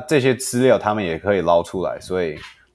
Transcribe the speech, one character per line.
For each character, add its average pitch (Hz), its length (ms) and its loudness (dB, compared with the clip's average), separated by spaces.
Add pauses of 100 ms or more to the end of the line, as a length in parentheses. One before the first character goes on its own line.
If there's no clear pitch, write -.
这 151 140 2
些 131 120 4
资 120 300 -2
料 120 140 6
他 104 160 0
们 107 100 -2
也 80 160 -2
可 98 160 0
以 90 60 0
捞 85 200 4
出 90 220 -6
来， 65 160 -6
所 92 240 -4
以 78 140 -6 (380)